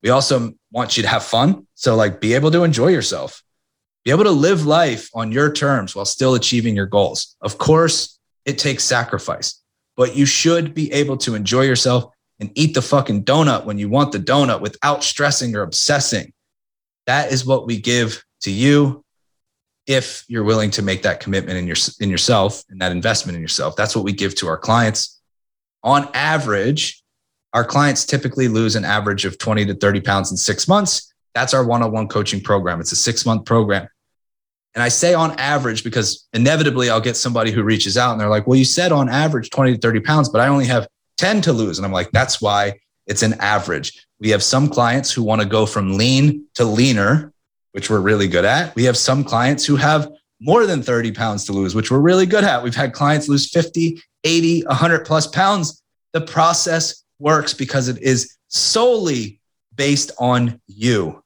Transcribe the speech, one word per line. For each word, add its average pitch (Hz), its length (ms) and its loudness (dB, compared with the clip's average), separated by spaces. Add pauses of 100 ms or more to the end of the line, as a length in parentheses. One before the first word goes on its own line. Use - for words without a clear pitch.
We 110 80 0
also 127 420 2 (200)
want 123 240 -4
you 113 80 -2
to - 40 -2
have 120 140 -2
fun. 143 520 0
So, 123 200 0
like, 104 260 0
be 110 140 0
able 143 160 2
to 170 140 4
enjoy 143 240 2
yourself, 98 540 -2 (600)
be 123 60 0
able 170 140 4
to 208 60 4
live 160 360 2
life 151 480 0
on 113 180 -6
your 147 200 0
terms 139 420 -2
while 98 100 -8
still 131 300 0
achieving 120 400 0
your 98 120 -2
goals. 101 540 -2
Of - 160 -8
course, - 600 0 (260)
it 143 140 -6
takes 135 260 -2
sacrifice, - 800 -4 (340)
but 123 200 0
you 139 100 4
should 165 480 0
be 156 180 -4
able 143 260 0
to 120 160 -4
enjoy 107 280 0
yourself 123 500 2 (280)
and 101 160 -8
eat 156 180 2
the 131 80 0
fucking 110 420 0
donut 139 400 2
when 107 140 -6
you 101 100 -4
want 143 220 0
the 104 80 -6
donut 123 420 0
without 139 440 -4
stressing 139 500 -2
or 104 80 -2
obsessing. 113 680 -2 (760)
That 139 260 0
is 127 140 -2
what 127 200 0
we 117 140 -4
give 120 440 -2 (160)
to 101 100 -6
you 135 540 2 (840)
if - 420 -4
you're 117 160 -4
willing 107 280 0
to 107 100 -4
make 95 200 -4
that 92 180 -2
commitment 95 380 -4
in 90 80 -4
your, 82 100 -4 (240)
in 101 100 -2
yourself 101 580 0
and 95 120 -14
that 92 120 -2
investment 90 440 -4
in 85 60 -8
yourself. 80 340 -4
That's 104 180 -2
what 104 100 -2
we 101 80 -4
give 98 240 -4
to 92 120 -6
our 80 100 -4
clients. 110 640 0 (640)
On 143 300 2
average, 139 880 -2 (500)
our 117 120 2
clients 143 420 0
typically - 400 -2
lose 110 300 0
an 104 80 -4
average 101 400 -2
of 95 120 -6
twenty 107 300 0
to 101 80 -2
thirty 101 260 0
pounds 98 300 0
in - 60 -6
six - 320 -2
months. 196 440 0 (220)
That's 127 200 -2
our 131 100 4
one-on-one 113 420 0
coaching 104 340 -4
program. 90 400 -2
It's 82 120 -6
a - 40 -2
six-month 113 480 -2
program. 101 440 0 (840)
And 120 80 -2
I 120 60 0
say 170 240 2
on 160 280 2
average 131 420 -2
because - 500 -4
inevitably 127 560 2
I'll 113 120 2
get 117 160 -4
somebody 117 340 -2
who 107 140 0
reaches 101 340 0
out 123 140 2
and 110 80 -4
they're 104 80 0
like, 104 180 0
"Well, 127 100 4
you 131 80 6
said 175 280 0
on 139 160 2
average 139 420 -2
twenty 131 240 2
to 110 40 -6
thirty 113 200 0
pounds, 151 300 0
but 110 120 2
I 123 60 4
only 139 200 2
have 120 200 0 (300)
ten 202 260 0
to 156 100 2
lose." 104 260 -2
And 95 60 -6
I'm 95 80 -4
like, 90 200 -4
"That's 127 280 0
why 101 380 0 (300)
it's 104 160 -2
an 110 100 0
average." 98 720 -4 (140)
We 107 100 -2
have 101 140 2
some 135 240 2
clients 127 440 0
who 117 120 -2
wanna 107 220 0
go 107 200 2
from 98 320 -2
lean 135 560 2
to 123 100 2
leaner, 117 680 2 (400)
which - 180 -8
we're 107 100 2
really 98 280 2
good 87 160 2
at. 127 320 0
We 117 80 0
have 123 120 2
some 135 280 0
clients 131 420 0
who 143 100 2
have 147 320 2 (320)
more 196 240 4
than 175 160 0
thirty 117 300 0
pounds 104 360 -4
to 101 60 -6
lose, 95 220 -2
which 107 160 -2
we're 127 80 4
really 180 280 4
good 202 180 2
at. 135 180 2
We've 123 120 -4
had 139 200 -2
clients 147 340 0
lose 139 220 0
fifty, 165 500 -2 (240)
eighty, 165 420 2
a 135 80 -2
hundred 165 300 2
plus 156 220 0
pounds. 190 560 0 (300)
The 160 100 -2
process 165 800 0 (180)
works 147 360 0
because 131 340 -2
it 123 140 -6
is 131 340 0 (120)
solely 185 880 0 (380)
based 143 420 0
on 123 480 0
you. 101 600 -2